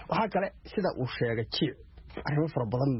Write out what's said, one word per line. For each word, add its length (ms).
Waxaa 240
kale, 200
sida 320
uu 140
sheegay, 400
jiic, 280
arrimo 320
fara 180
badan 340